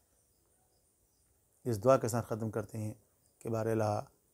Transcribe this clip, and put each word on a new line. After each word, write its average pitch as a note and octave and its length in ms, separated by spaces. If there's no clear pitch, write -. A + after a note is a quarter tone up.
इस A#2 120
दुआ B2+ 200
के B2+ 120
साथ A2 140
ख़त्म A2 260
करते G#2+ 280
हैं G#2+ 260
कि - 80
बार A2 200
इलाहा, A2 400